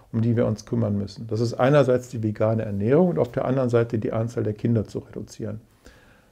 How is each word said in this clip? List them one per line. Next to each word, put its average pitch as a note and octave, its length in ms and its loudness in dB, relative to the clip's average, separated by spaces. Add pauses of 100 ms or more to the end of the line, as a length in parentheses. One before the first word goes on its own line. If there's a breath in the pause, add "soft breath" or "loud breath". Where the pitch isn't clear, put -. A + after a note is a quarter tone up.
(120 loud breath)
um A2+ 100 0
die A#2 140 2
wir A#2+ 100 2
uns A2 200 -4
kümmern G#2+ 320 0
müssen. G2+ 300 -8
Das A2 120 -2
ist A#2+ 140 -2
einerseits B2+ 540 4
die A2+ 140 -8
vegane A2 420 0
Ernährung A2 460 2
und D#3 80 -2
auf A#2+ 140 0
der - 120 -2
anderen B2+ 260 0
Seite A#2 280 2
die - 140 -2
Anzahl A#2 320 -2
der G#2+ 100 -2
Kinder A2+ 320 0
zu - 140 -10
reduzieren - 600 -12 (720 soft breath)